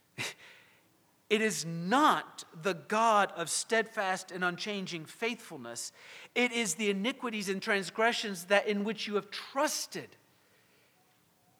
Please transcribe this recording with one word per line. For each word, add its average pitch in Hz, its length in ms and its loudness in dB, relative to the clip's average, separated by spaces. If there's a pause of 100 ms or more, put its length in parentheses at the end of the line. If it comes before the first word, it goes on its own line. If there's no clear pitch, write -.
(180)
<laughs> - 60 -4 (1080)
It 214 100 6
is 180 240 0
not 175 800 2 (180)
the 185 120 0
God 208 600 4
of 165 140 -4
steadfast 214 840 0
and 180 140 -4
unchanging 175 640 -4
faithfulness. 143 840 -8 (440)
It 240 180 2
is 233 220 0
the 214 160 0
iniquities 214 580 -2
and 190 140 -4
transgressions 202 840 0
that 202 240 4
in 202 160 0
which 220 240 -4
you 208 60 -6
have 202 160 -2
trusted - 800 -4 (1500)